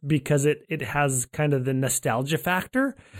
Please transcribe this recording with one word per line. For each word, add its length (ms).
because 380
it, 240
it 100
has 460
kind 260
of 140
the 80
nostalgia 640
factor, 580